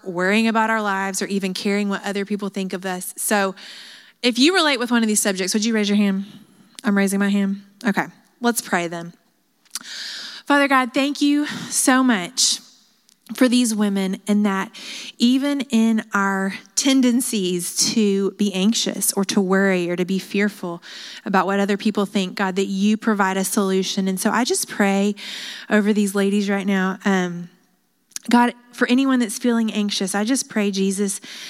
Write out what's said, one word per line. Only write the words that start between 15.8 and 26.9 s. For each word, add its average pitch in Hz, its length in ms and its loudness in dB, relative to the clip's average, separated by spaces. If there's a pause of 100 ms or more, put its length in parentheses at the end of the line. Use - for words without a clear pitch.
our 196 400 0 (220)
tendencies 233 1000 2 (180)
to 196 380 2
be 202 220 0
anxious 196 600 0
or 196 100 0
to - 160 0
worry 190 500 2
or 175 60 -2
to 180 80 -2
be 185 160 -2
fearful 196 640 -4 (400)
about 196 220 2
what 196 140 0
other 202 180 0
people 202 280 0
think, 185 300 -4
God, 185 220 -2
that 196 80 0
you 196 320 2
provide 196 400 0
a 190 80 0
solution. 190 640 0
And 185 100 -4
so 214 100 -2
I 214 140 0
just 370 240 -2
pray 196 480 0 (540)
over 214 240 2
these 202 200 0
ladies 196 360 0
right 196 180 -2
now. 190 380 0